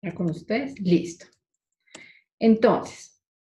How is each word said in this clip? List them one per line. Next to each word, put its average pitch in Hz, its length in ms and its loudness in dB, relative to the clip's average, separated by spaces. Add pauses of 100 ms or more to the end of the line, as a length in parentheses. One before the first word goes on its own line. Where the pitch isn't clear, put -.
Ya 175 140 -10
con 175 140 -4
ustedes, - 520 -6
listo. - 440 -2 (1120)
Entonces, - 880 0 (200)